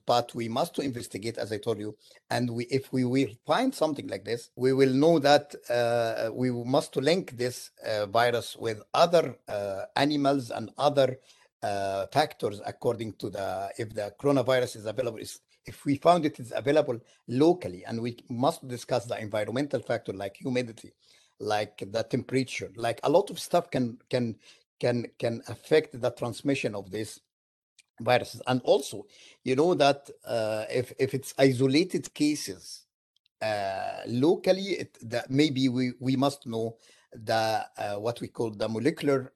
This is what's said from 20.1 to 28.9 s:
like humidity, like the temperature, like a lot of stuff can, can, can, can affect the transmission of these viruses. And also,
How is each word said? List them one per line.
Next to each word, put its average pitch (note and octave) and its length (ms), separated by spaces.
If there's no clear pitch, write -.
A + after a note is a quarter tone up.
like G2 240
humidity, B2 540
like G#2+ 520
the A2+ 100
temperature, A#2+ 720
like A#2 280
a C3 80
lot G3 180
of F3 100
stuff - 300
can, A#2+ 300
can, A#2+ 260
can, B2 260
can A#2 300
affect D3+ 520
the A#2+ 80
transmission C3 640
of G2 160
these G#2 300
viruses. A#2 460
And B2+ 160
also, - 460